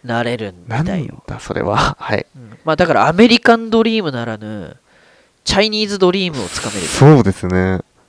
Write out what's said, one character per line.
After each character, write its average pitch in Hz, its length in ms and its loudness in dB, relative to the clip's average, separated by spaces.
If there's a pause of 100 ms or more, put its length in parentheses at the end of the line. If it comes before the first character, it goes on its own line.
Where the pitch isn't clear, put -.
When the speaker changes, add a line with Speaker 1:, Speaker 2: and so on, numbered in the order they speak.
Speaker 1:
な 120 220 -4
れ 120 120 -4
る 107 140 -8
ん 90 180 -20
だ 117 100 -4
よ。 156 60 -2
Speaker 2:
な 190 120 -4
ん - 300 -10
だ、 - 120 -10
そ - 160 -10
れ - 80 -4
は。 104 340 -2
<laughs> - 40 -20
は - 160 -4
い。 - 100 -6 (100)
Speaker 1:
う - 20 -20
ん。 113 260 -20
ま 160 80 -2
あ、 156 40 0
だ 175 120 2
か 156 60 2
ら 113 120 4
ア 156 60 2
メ 208 160 6
リ 233 100 4
カ 233 180 4
ン 226 140 -8
ド 226 140 2
リ 220 160 0
ー - 20 -8
ム 160 80 -4
な 120 140 -6
ら 113 120 -8
ぬ、 107 400 -12 (680)
チ - 100 -4
ャ 196 80 2
イ 220 80 0
ニ 214 140 -2
ー 208 40 -6
ズ 202 100 -6
ド 185 120 4
リ 185 200 -2
ー 151 60 -10
ム 113 80 -6
を 87 40 -10
つ - 120 -10
か 110 100 -8
め 101 100 -8
る。 85 60 -6
Speaker 2:
そ 139 340 6
う - 20 2
で 95 80 2
す - 160 -8
ね。 92 340 0 (280)